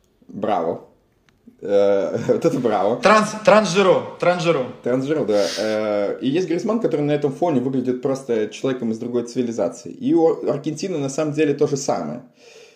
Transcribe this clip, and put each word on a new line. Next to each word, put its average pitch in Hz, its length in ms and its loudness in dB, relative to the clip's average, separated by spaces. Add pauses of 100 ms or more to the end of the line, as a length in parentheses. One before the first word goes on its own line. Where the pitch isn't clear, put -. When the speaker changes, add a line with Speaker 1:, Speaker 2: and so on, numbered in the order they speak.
(280)
Speaker 1:
Браво. 98 520 -4 (840)
Э, 98 600 2
<laughs> 107 60 -4
вот 123 160 0
это 143 140 2
браво. 110 420 0
Speaker 2:
Транс-, 208 440 4
транс-Жиру, 185 580 6 (180)
транс-Жиру. 165 460 2 (180)
Speaker 1:
Транс-Жиру, 135 400 0
да. 104 200 2 (140)
Э, 104 600 0
и 127 80 -2
есть 170 200 0
Гризман, 170 320 -2
который 151 220 0
на 147 100 0
этом 147 200 0
фоне 151 280 0
выглядит 127 420 -2
просто 120 460 -2
человеком 123 440 -4
из 110 60 -4
другой 120 260 -4
цивилизации. 113 680 -4
И 139 240 -2
у 165 340 2
Аргентины 156 500 -4
на 139 100 -4
самом 151 240 -2
деле 147 220 2
то 143 120 2
же 143 100 -2
самое. 87 460 -4 (540)